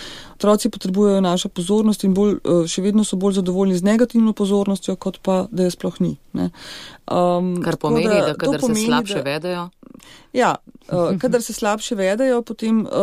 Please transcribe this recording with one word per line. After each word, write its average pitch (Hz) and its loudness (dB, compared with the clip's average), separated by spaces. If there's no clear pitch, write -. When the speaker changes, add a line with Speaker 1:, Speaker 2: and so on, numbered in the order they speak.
Speaker 1:
Otroci 208 2
potrebujejo 196 2
našo 180 0
pozornost 208 0
in 190 4
bolj, 202 4
eh, 175 2
še 175 -4
vedno 208 2
so 196 -4
bolj 190 0
zadovoljni 190 0
z 175 0
negativno 226 4
pozornostjo, 196 -2
kot - -8
pa, 190 0
da 180 -2
je 180 2
sploh 180 -6
ni, 160 0
ne. 175 -4
Em, 180 0
Speaker 2:
Kar 165 -2
Speaker 1:
tako 156 -4
Speaker 2:
pomeni, 156 2
Speaker 1:
da 208 4
Speaker 2:
da 156 0
Speaker 1:
to 143 -8
Speaker 2:
kadar 254 0
se - -4
Speaker 1:
pomeni, 220 0
Speaker 2:
slabše 233 0
Speaker 1:
da - -2
Speaker 2:
vedejo? 175 -6
Speaker 1:
Ja, 226 0
eh, 175 -2
Speaker 2:
<laughs> - -4
Speaker 1:
kadar 240 0
se 226 -8
slabše 214 -4
vedejo, 226 0
potem, 220 -2
eh, - -6